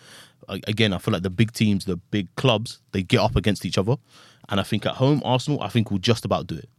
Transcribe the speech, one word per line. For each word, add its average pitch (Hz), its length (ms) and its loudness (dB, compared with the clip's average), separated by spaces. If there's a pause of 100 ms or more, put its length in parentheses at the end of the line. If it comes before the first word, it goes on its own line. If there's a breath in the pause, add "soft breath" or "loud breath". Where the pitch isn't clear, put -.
(480 loud breath)
uh, 95 180 -8
again, 107 260 2
I 87 60 -2
feel - 140 -2
like 87 100 0
the 95 80 -2
big 110 220 0
teams, 104 320 2
the 90 120 -2
big 98 400 -6
clubs, 120 440 0 (120)
they 101 100 -2
get 104 180 2
up 110 160 2
against 101 280 0
each 92 140 -2
other. 104 180 0 (520 soft breath)
And 101 100 0
I 95 40 0
think - 240 -4
at - 80 -2
home, 135 300 2
Arsenal, 127 360 0
I 104 80 -6
think 113 220 0
we'll 101 100 -2
just 117 240 0
about 92 220 -2
do 82 100 -8
it. - 120 -14 (100)